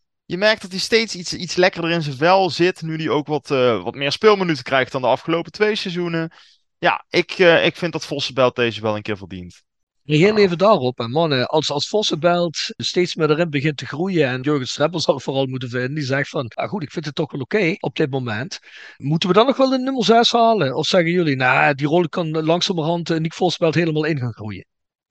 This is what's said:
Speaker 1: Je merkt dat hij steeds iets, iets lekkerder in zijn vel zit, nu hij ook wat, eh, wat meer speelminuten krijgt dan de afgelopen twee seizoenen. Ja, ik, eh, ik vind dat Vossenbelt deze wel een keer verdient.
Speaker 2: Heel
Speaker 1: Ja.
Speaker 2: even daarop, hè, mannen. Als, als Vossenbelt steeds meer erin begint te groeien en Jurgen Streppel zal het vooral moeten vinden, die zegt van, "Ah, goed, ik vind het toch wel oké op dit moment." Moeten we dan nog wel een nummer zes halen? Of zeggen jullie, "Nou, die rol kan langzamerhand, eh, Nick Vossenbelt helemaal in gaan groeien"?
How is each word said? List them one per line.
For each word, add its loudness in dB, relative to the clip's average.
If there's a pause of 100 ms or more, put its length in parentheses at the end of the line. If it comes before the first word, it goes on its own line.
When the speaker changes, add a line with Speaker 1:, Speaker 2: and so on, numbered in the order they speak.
(260)
Speaker 1:
Je -8
merkt 2
dat -14
hij -6
steeds 0
iets, -10
iets -8
lekkerder 2
in 0
zijn -6
vel 4
zit, 0
nu -8
hij -4
ook -2
wat, -4
eh, 2
wat -8
meer -4
speelminuten 2
krijgt 0
dan -4
de 0
afgelopen 0
twee 0
seizoenen. -4 (460)
Ja, -2
ik, -2
eh, 4
ik 0
vind -6
dat -8
Vossenbelt 0
deze -2
wel -2
een -6
keer -6
verdient. -14 (380)
Speaker 2:
Heel 4
Speaker 1:
Ja. 6
Speaker 2:
even 2
daarop, 2
hè, -6
mannen. 0
Als, 0
als -4
Vossenbelt 0 (200)
steeds -2
meer 0
erin 2
begint -2
te -10
groeien 0
en -4
Jurgen -2
Streppel -2
zal 2
het -2
vooral -2
moeten -6
vinden, -4
die -4
zegt -2
van, -6
"Ah, -6
goed, -6
ik -12
vind -8
het -10
toch -4
wel -6
oké 0
op -6
dit 0
moment." -6 (380)
Moeten 0
we 6
dan 8
nog 0
wel 4
een 0
nummer -2
zes 6
halen? 2
Of -2
zeggen 2
jullie, 2
"Nou, 4
die -4
rol 2
kan -4
langzamerhand, 0
eh, 0
Nick -2
Vossenbelt 0
helemaal 0
in -2
gaan -6
groeien"? -12 (460)